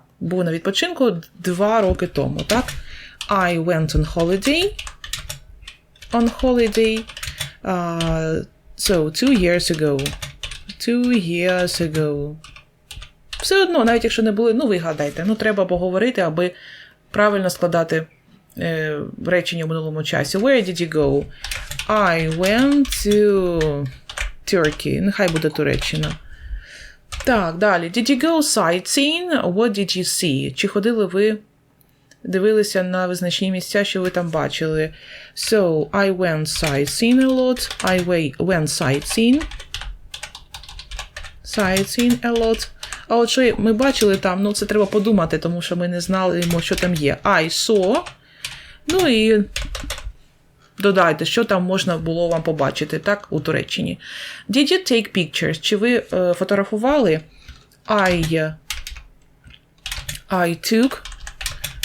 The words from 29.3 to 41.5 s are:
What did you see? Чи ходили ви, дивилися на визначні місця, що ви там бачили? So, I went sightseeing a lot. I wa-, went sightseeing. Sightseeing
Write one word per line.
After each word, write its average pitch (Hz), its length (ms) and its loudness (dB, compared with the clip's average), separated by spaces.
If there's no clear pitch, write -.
What 226 160 2
did 202 280 -2
you 180 60 -2
see? 139 500 -2
Чи - 140 -2
ходили 214 380 0
ви, 208 320 2
дивилися 202 600 2
на 180 240 -2
визначні 180 440 -2
місця, 185 320 -2
що 196 180 -2
ви 180 80 0
там 175 200 -2
бачили? 156 640 -2
So, 170 540 2
I 196 280 0
went 160 280 0
sightseeing 165 800 2
a 262 40 4
lot. 254 540 0
I 185 220 2
wa-, 165 320 0
went 170 300 0
sightseeing. 220 720 2
Sightseeing 240 720 0